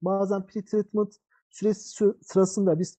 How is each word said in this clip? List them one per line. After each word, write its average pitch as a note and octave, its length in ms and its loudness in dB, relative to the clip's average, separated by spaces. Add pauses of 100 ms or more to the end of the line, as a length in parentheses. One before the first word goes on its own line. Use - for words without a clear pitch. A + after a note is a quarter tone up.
bazen G3 380 0
pre-treatment G#3 720 -4 (380)
süresi G#3 540 -2
sü-, G3+ 180 2
sırasında F#3+ 560 2
biz - 200 -6